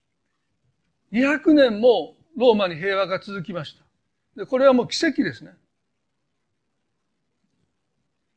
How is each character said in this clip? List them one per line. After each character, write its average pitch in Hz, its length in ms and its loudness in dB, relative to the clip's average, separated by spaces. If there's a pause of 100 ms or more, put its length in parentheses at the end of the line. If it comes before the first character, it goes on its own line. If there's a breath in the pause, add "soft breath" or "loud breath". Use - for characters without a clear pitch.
(1120)
二 220 120 -2
百 294 320 2
年 240 260 4
も 214 360 2 (200)
ロ 240 160 4
ー - 20 0
マ 202 140 0
に 170 80 -8
平 190 200 -4
和 196 100 -2
が 180 140 -6
続 196 220 -12
き 190 100 -14
ま 165 120 -10
し - 120 -18
た。 - 100 -20 (500)
で、 214 80 -14
こ 254 140 -4
れ 269 80 4
は 262 80 6
も 247 100 0
う - 40 -10
奇 - 160 -6
跡 294 200 -2
で 156 80 -8
す 110 100 -20
ね。 170 100 -20 (2750)